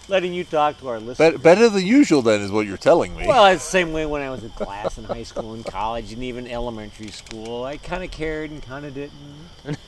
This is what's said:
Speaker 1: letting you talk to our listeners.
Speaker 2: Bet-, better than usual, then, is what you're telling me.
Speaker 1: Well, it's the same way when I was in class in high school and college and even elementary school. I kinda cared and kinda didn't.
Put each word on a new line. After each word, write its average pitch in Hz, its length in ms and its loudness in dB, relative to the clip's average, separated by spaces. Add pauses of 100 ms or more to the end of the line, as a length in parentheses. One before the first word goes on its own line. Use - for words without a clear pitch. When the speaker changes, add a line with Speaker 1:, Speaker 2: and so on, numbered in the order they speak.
Speaker 1:
letting 185 240 0
you 175 100 -6
talk 151 360 0
to 131 100 -12
our 113 100 -6
listeners. 127 340 2
Speaker 2:
Bet-, 127 100 -8
better 190 260 8
than 196 160 0
usual, 208 360 6
then, 107 200 4
is 101 100 -6
what 107 160 0
you're 95 100 -8
telling 131 400 4
me. - 100 -8
Speaker 1:
Well, 254 200 8
it's 185 180 4
the - 60 -10
same 175 220 0
way 156 120 -2
when 147 160 -4
I 135 80 -6
was 123 140 -10
in 113 80 -14
class 101 480 -8
in 113 60 -12
high 113 180 -8
school 110 320 -10
and 113 100 -12
college 107 480 -6
and 120 100 -10
even 123 240 -8
elementary 110 640 -8
school. 117 540 -10
I 143 140 -8
kinda 180 300 -8
cared 156 440 -8
and 147 100 -14
kinda 139 300 -14
didn't. 143 840 -12 (100)